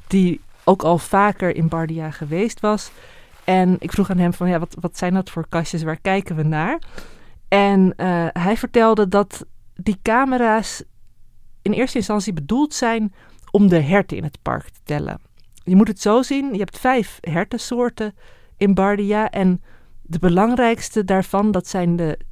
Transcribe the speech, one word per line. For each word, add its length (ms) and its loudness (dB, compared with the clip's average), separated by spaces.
die 340 2
ook 200 4
al 140 2
vaker 580 0
in 120 0
Bardia 440 -4
geweest 480 -4
was. 320 -2
En 360 4
ik 120 -8
vroeg 180 0
aan 80 -2
hem 160 2
van, 160 -2
"Ja, 100 0
wat, 200 -10
wat 180 -8
zijn 160 -2
dat 160 -2
voor 200 -8
kastjes? 340 -4
Waar 180 -6
kijken 340 -2
we 80 -2
naar?" 360 -2
En, 500 4
eh, 340 -2
hij 260 0
vertelde 500 2
dat 380 -2
die 260 -4
camera's 840 0
in 100 -2
eerste 260 0
instantie 360 -2
bedoeld 400 -2
zijn 400 -2
om 160 6
de 120 6
herten 380 0
in 60 -8
het 180 -10
park 220 -4
te 200 -20
tellen. 360 -6
Je 220 0
moet 120 8
het 140 -8
zo 200 4
zien, 320 -4
je 60 -4
hebt 200 -8
vijf 420 -2
hertensoorten 960 -4
in 160 2
Bardia 560 0
en 320 0
de 140 -6
belangrijkste 840 2
daarvan, 480 0
dat 160 -2
zijn 280 0
de 240 -2